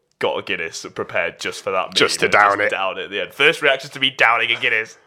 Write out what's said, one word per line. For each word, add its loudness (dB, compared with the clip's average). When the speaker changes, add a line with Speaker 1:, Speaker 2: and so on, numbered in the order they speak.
Speaker 1:
got -2
a -10
Guinness -6
prepared -4
just -8
for -4
that -2
Speaker 2:
Just 0
Speaker 1:
meme 0
Speaker 2:
to 4
Speaker 1:
and 8
Speaker 2:
down 0
it. 2
Speaker 1:
down -4
it -6
at -10
the -6
end. -10
First 2
reaction 0
to -14
me 0
downing 2
a -2
Guinness. -2